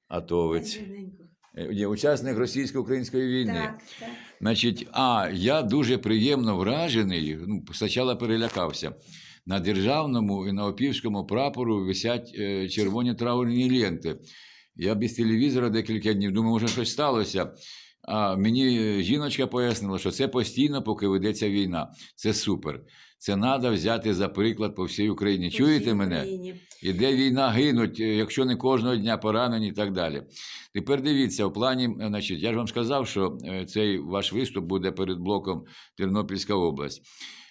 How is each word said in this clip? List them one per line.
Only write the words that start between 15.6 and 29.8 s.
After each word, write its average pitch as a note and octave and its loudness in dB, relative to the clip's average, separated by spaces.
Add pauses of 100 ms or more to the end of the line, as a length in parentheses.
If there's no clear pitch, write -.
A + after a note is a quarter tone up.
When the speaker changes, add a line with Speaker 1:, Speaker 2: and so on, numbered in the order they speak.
Speaker 1:
декілька G#2+ 0
днів, G2+ 0
думаю, A2+ 2
може, A2+ 2
щось A2+ -2
сталося. A2+ 0 (500)
А G2+ 0
мені A2+ 4
жіночка C3 0
пояснила, A2 0
що F#2 -2
це C3+ 0
постійно, C3+ 0
поки G2+ 0
ведеться G2+ 2
війна. F2+ -2 (240)
Це G#2+ 0
супер. D2+ -2 (380)
Це G2+ -2
надо B2 2
взяти G#2 2
за F#2 0
приклад G#2+ 0
по F#2 -4
всій G#2 0
Україні. F#2+ 0
Speaker 2:
По - -6
Speaker 1:
Чуєте C#3 4
Speaker 2:
всій A2 2
Speaker 1:
мене? F#2+ 2
Speaker 2:
Україні. F#3 -6 (280)
Speaker 1:
Іде G2 2
війна, C3 4
гинуть, A#2 2
е, A2+ 0
якщо A2 2
не B2+ 2
кожного B2+ 2
дня G#2+ 0
поранені A2 2
і F#2 -4
так G2+ 0